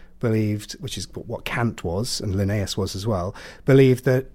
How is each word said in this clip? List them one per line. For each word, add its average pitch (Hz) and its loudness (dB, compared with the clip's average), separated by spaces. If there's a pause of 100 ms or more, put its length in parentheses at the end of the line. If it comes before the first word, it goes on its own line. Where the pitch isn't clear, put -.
(180)
believed, 107 0
which - -10
is - -8
what - -10
Kant - -2
was 95 -4
and 104 -4
Linnaeus 101 -2
was 98 -4
as 98 -8
well, 98 -2 (300)
believed 131 6
that 131 0